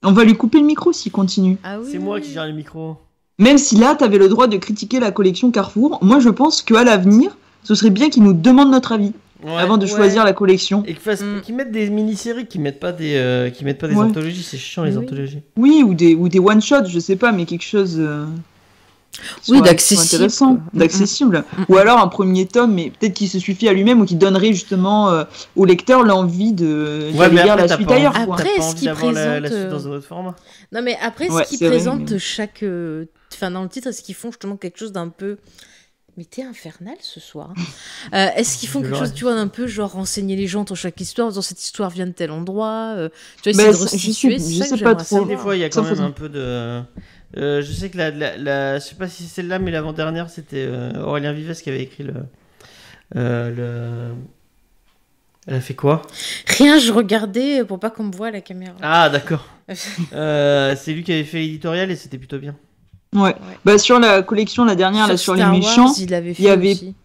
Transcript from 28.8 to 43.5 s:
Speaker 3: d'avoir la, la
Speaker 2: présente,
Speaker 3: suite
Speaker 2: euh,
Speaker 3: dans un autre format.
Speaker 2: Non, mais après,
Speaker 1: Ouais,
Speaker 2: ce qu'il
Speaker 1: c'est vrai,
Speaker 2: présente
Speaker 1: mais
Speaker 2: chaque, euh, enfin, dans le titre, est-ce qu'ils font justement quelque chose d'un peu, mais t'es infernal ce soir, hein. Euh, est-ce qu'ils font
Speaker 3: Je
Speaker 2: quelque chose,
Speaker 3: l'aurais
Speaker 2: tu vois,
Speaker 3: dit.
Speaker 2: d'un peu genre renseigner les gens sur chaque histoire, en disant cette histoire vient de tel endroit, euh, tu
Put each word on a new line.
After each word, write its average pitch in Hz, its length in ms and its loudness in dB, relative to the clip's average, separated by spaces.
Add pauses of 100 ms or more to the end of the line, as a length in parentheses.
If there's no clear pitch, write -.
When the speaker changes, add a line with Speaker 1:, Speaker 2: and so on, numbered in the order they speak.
Speaker 3:
d'avoir 156 240 -2
la, 156 140 -2
la 151 160 -2
Speaker 2:
présente, 151 180 -6
Speaker 3:
suite 190 80 -6
Speaker 2:
euh, 185 40 -8
Speaker 3:
dans 143 160 -8
un 143 40 -10
autre 143 160 -12
format. 180 280 -12 (360)
Speaker 2:
Non, 220 100 -8
mais 247 200 -6
après, 254 280 -8
Speaker 1:
Ouais, 330 140 0
Speaker 2:
ce - 60 -8
qu'il 277 80 -10
Speaker 1:
c'est 170 100 -2
vrai, 247 80 2
Speaker 2:
présente 233 360 -2
Speaker 1:
mais 208 80 -4
Speaker 2:
chaque, - 440 -10
euh, 170 420 -8 (280)
enfin, 185 180 -8
dans 185 120 -8
le 185 60 -10
titre, 262 180 -12
est-ce 233 140 -12
qu'ils - 140 -18
font - 160 -14
justement 202 240 -14
quelque 180 240 -16
chose 220 140 -14
d'un 170 160 -10
peu, 196 280 -12 (800)
mais 175 80 -18
t'es - 180 -16
infernal 220 580 -20
ce - 180 -18
soir, - 360 -20
hein. 180 60 -10 (540)
Euh, 190 240 0
est-ce 233 180 -4
qu'ils 240 120 -12
font - 100 -6
Speaker 3:
Je - 60 -6
Speaker 2:
quelque 135 120 -6
chose, - 120 -4
Speaker 3:
l'aurais - 60 -12
Speaker 2:
tu 139 100 -12
vois, 247 80 0
Speaker 3:
dit. 226 60 -2
Speaker 2:
d'un 208 80 -4
peu 233 200 -8
genre 208 240 -8
renseigner 190 440 -8
les 196 120 -4
gens 202 180 -6
sur 196 100 -12
chaque 175 240 -10
histoire, 233 280 -6
en - 20 -4
disant 196 140 -10
cette - 200 -12
histoire - 280 -8
vient 180 160 -8
de 180 40 -10
tel 170 200 -8
endroit, 220 640 -8
euh, 160 120 -8 (340)
tu 202 80 -2